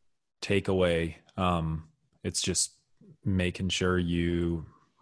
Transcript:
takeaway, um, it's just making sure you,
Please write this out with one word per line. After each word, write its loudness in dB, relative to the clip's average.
takeaway, 2
um, 0
it's -4
just -2
making 0
sure 0
you, 0